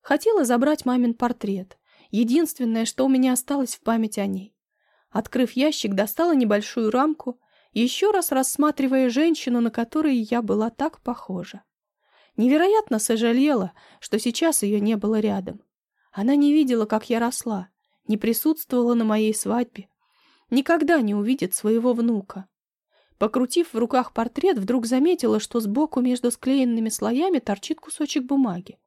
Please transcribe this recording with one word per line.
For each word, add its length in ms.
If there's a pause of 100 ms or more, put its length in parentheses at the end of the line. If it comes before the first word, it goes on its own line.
Хотела 420
забрать 420
мамин 280
портрет. 640 (340)
Единственное, 720
что 220
у 40
меня 220
осталось 440
в 60
память 360
о 80
ней. 280 (560)
Открыв 440
ящик, 400
достала 420
небольшую 560
рамку, 480 (320)
ещё 400
раз 220
рассматривая 760
женщину, 520
на 100
которой 460
я 240
была 280
так 320
похожа. 640 (720)
Невероятно 640
сожалела, 720 (300)
что 180
сейчас 420
её 180
не 180
было 240
рядом. 400 (500)
Она 240
не 160
видела, 340
как 240
я 100
росла, 500 (380)
не 100
присутствовала 760
на 100
моей 300
свадьбе, 560 (600)
никогда 520
не 140
увидит 380
своего 400
внука. 540 (720)
Покрутив 560
в 40
руках 360
портрет, 460
вдруг 260
заметила, 540
что 200
сбоку 420
между 300
склеенными 580
слоями 500
торчит 400
кусочек 440
бумаги. 640